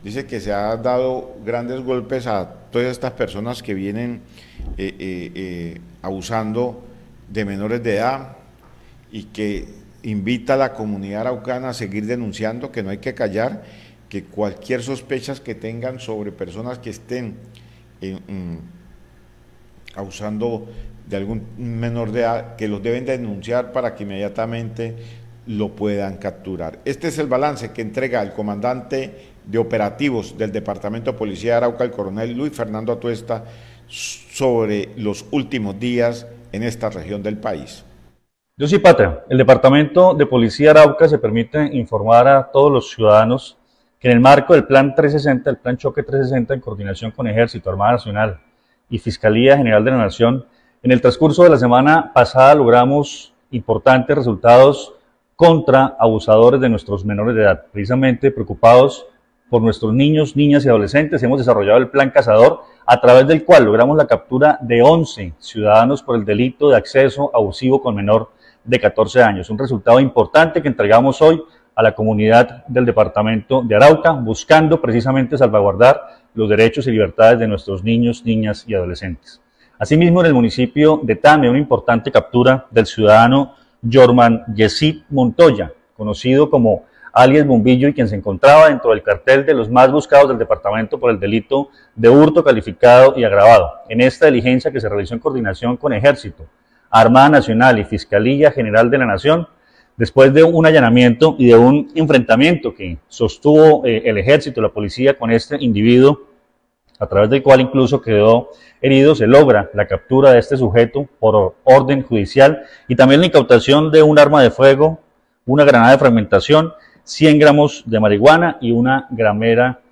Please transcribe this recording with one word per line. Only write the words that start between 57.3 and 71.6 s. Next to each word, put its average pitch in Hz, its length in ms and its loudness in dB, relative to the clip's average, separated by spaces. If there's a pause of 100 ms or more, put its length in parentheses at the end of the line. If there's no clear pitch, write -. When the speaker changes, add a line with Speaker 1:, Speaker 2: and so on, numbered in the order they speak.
Speaker 2:
de 110 60 -2
edad. 98 320 0
Precisamente 123 580 -2
preocupados 123 760 2 (440)
por 117 120 0
nuestros 110 320 -4
niños, 147 420 -2
niñas 143 300 0
y 131 40 2
adolescentes, 135 540 -2
hemos 131 160 -2
desarrollado 110 380 2
el 123 120 0
Plan 139 200 -2
Cazador, 117 520 2 (240)
a 120 160 2
través 127 260 6
del 160 160 0
cual 147 220 6
logramos 120 320 2
la 147 100 0
captura 127 540 0
de 117 200 0
once 135 580 0
ciudadanos 113 640 0
por 123 120 -4
el 107 80 -4
delito 123 460 -2
de 123 80 4
acceso 135 560 -2
abusivo 127 480 -2
con 117 140 -6
menor 104 360 -2 (320)
de 120 160 -4
catorce 107 420 0
años. 101 280 -2
Un 107 80 -8
resultado 123 420 0
importante 151 600 0
que 147 60 -6
entregamos 117 540 0
hoy 160 200 4 (340)